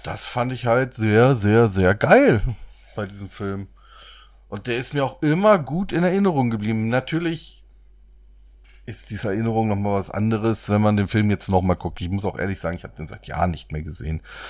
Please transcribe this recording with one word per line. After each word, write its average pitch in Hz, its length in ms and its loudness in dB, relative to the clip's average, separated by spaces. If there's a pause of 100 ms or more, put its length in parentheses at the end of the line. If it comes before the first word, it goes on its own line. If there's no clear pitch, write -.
das 98 200 -8
fand 123 280 -4
ich 120 140 -8
halt 120 280 2
sehr, 113 400 4
sehr, 110 340 4
sehr 95 280 4
geil 180 460 6 (520)
bei 104 120 -6
diesem 101 220 -14
Film. 98 380 -8 (840)
Und 101 200 -10
der 117 100 -2
ist 131 160 -6
mir 143 100 0
auch 127 180 -6
immer 185 360 4
gut 160 320 -6
in 165 140 0
Erinnerung 175 460 2
geblieben. 110 380 -2
Natürlich 160 760 -4 (1200)
ist - 220 -14
diese 107 200 -6
Erinnerung 110 360 0
nochmal 101 280 0
was 98 180 -4
anderes, 110 580 -2
wenn 104 100 4
man 107 160 4
den 101 120 0
Film 107 200 2
jetzt 101 200 -2
nochmal 92 260 2
guckt. - 260 -6
Ich 87 80 -6
muss 95 160 -4
auch 95 140 -4
ehrlich 95 220 -4
sagen, 87 160 -6
ich - 80 -14
hab - 100 -18
den 78 140 -12
seit - 180 -18
Jahren 82 240 -2
nicht - 220 -10
mehr 78 100 -6
gesehen. 78 380 -8 (300)